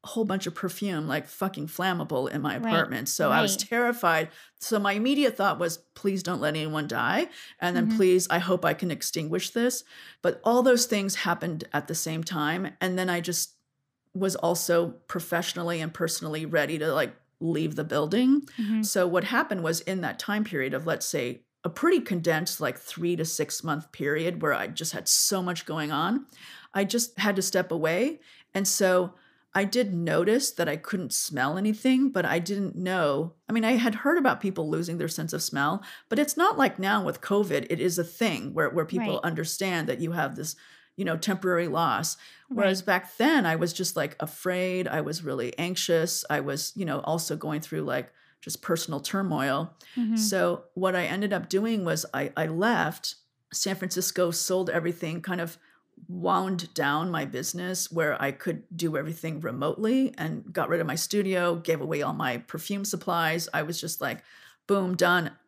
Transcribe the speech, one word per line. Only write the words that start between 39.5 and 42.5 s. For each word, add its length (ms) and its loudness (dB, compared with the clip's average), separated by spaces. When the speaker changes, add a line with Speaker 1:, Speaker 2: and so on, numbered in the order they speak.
Speaker 1:
that 140 -2
you 120 -2
have 220 -2
this, 200 -6
you 80 -4
know, 120 0
temporary 500 0
loss. 500 0
Speaker 2:
Right. 80 -4